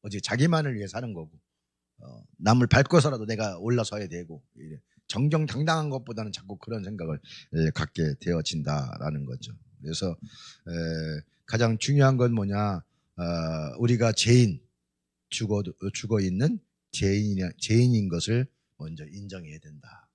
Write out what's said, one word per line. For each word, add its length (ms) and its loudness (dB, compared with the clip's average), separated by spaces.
오직 200 -8
자기만을 540 2
위해 100 -6
사는 260 -8
거고, 180 -12
어, 260 -20
남을 300 6
밟고서라도 580 4
내가 320 -4
올라서야 500 -2
되고, 340 -10
이래 240 -16
정정당당한 800 0
것보다는 420 -6
자꾸 240 -14
그런 280 -8
생각을, 360 -6
예, 180 4
갖게 460 -2
되어진다라는 1040 -4
거죠. 260 -12
그래서, 340 -4
에, 40 -8
가장 320 0
중요한 380 4
건 160 4
뭐냐? 440 0
어, 460 -12
우리가 340 4
죄인, 480 6
죽어, 340 -2
죽어 280 -2
있는 400 0
죄인이냐, 680 0
죄인인 500 4
것을 380 0
먼저 260 -12
인정해야 540 -14
된다. 560 -20